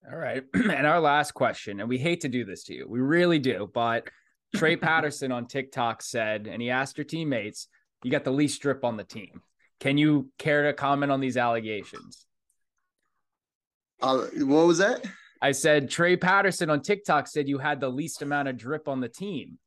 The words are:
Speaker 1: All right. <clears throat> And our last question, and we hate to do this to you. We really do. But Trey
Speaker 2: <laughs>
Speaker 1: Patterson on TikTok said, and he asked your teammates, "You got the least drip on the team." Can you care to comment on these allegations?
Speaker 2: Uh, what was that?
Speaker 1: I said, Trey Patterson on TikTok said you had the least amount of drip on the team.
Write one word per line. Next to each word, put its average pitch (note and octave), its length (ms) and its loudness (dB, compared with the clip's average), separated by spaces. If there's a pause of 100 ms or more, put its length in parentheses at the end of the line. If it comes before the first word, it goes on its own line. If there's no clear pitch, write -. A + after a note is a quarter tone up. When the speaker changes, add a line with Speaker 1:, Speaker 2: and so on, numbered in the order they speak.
Speaker 1:
All D3 80 -12
right. C3 320 -6
<clears throat> - 40 -12
And D3+ 320 2
our E3 140 4
last D3 340 2
question, A2 460 -2
and A2+ 100 -6
we B2+ 80 -2
hate E3+ 240 -2
to D3 80 -4
do B2 160 -2
this F#2 200 -14
to - 100 -14
you. - 120 -12
We A#2 120 -4
really E3 400 4
do. G#2+ 340 -2
But A#2 360 0 (460)
Trey E3 200 2
Speaker 2:
<laughs> E3 120 -2
Speaker 1:
Patterson D3+ 440 0
on A#2+ 160 -4
TikTok C3 540 -4
said, A2 460 -4
and A2+ 140 -8
he A#2+ 80 -4
asked C3 280 -2
your D3 80 -6
teammates, C#3 640 -6 (360)
"You B2+ 80 -2
got C#3+ 120 0
the C3+ 80 -2
least C#3+ 300 0
drip C3+ 220 -2
on A#2 140 -2
the G2+ 60 -10
team." - 380 -16 (380)
Can C#3 180 0
you D3 400 4
care D3 260 2
to D3 100 2
comment C#3+ 380 0
on C3+ 100 2
these B2+ 160 -2
allegations? A2+ 880 -4 (1800)
Speaker 2:
Uh, C3 260 2 (160)
what D3+ 240 6
was E3+ 100 6
that? G#3 280 2 (360)
Speaker 1:
I C#3 100 4
said, D3 380 4
Trey F3 280 4
Patterson F#3 520 2
on D3 120 2
TikTok F3+ 460 0
said D3 220 -2
you C#3+ 80 0
had C#3+ 240 -2
the C3+ 80 -2
least D3 320 -6
amount C#3+ 260 -2
of B2+ 100 -6
drip D3 300 -8
on C3 140 -4
the A#2+ 80 -6
team. B2 580 -10